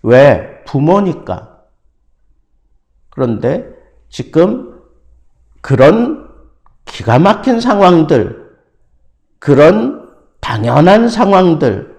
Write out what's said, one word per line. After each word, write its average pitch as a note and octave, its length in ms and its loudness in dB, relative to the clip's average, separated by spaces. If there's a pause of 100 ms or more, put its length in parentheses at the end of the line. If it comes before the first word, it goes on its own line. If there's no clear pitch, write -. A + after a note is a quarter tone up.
왜? C3+ 600 2
부모니까. D#3+ 960 -4 (1500)
그런데 B2+ 560 -6 (440)
지금 - 720 -4 (800)
그런 F#3+ 680 0 (560)
기가 - 320 -4
막힌 A3 420 0
상황들, F3+ 920 0 (880)
그런 G3+ 680 0 (300)
당연한 D3+ 680 0
상황들 F3+ 880 -2